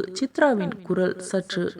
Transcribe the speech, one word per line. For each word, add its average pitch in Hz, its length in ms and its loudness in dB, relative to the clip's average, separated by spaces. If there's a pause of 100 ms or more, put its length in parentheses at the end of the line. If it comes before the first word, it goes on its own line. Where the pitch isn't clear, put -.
(140)
சித்ராவின் 247 680 2
குரல் 180 380 0
சற்று 185 440 -2 (160)